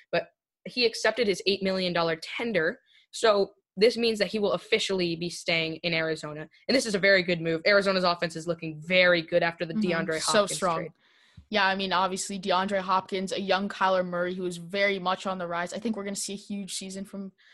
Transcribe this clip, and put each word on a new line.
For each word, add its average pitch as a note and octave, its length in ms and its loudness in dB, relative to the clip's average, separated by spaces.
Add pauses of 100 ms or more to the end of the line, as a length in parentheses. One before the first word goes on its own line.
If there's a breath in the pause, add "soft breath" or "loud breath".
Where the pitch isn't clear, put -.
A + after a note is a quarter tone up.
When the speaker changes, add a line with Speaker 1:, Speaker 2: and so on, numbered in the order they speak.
(120)
Speaker 1:
but E3+ 160 -2 (360)
he A#3+ 220 0
accepted A3 400 0
his F#3 200 0
eight G3 140 2
million F#3+ 320 0
dollar E3 240 0
tender. G3+ 600 -2 (320 soft breath)
So G3+ 420 2 (240)
this A3 200 4
means A3+ 220 0
that G3 100 0
he A3 100 -4
will G3+ 140 2
officially F3+ 640 0
be E3+ 140 -6
staying D#3+ 460 -2
in E3+ 180 -2
Arizona. D#3 540 -4 (200 soft breath)
And A#3 80 2
this B3+ 100 2
is G#3 80 0
a G3 40 0
very F#3+ 240 6
good E3+ 180 0
move. E3 260 -2
Arizona's G3 380 4
offense F3 320 0
is D#3+ 100 -10
looking D#3+ 380 -6
very F3+ 380 6
good E3+ 200 2
after E3+ 220 -2
the E3 100 -6
Speaker 2:
Mm-hmm. G#3 160 2 (200)
Speaker 1:
DeAndre D#3+ 100 -2
Speaker 2:
So - 200 0
Speaker 1:
Hopkins F3+ 160 0
Speaker 2:
strong. E3+ 200 0
Speaker 1:
trade. D#3+ 160 -8 (580 soft breath)
Speaker 2:
Yeah, G#3 160 2
I F#3+ 80 2
mean, G3 180 -2
obviously, F#3+ 460 -2
DeAndre F#3+ 420 0
Hopkins, F#3+ 520 -2
a - 80 -4
young F#3+ 280 0
Kyler F#3+ 380 2
Murray F3+ 280 -4
who F#3 120 -6
is F3 100 -6
very G3 420 0
much F#3 280 -2
on F#3+ 120 -2
the F3 80 -6
rise. F3 280 -4
I - 40 -8
think A3 180 -2
we're G3+ 80 -8
gonna G3 120 -6
see - 160 -8
a G#3 40 -6
huge G3+ 380 -10
season F#3+ 300 -10
from G3 280 -12 (220 soft breath)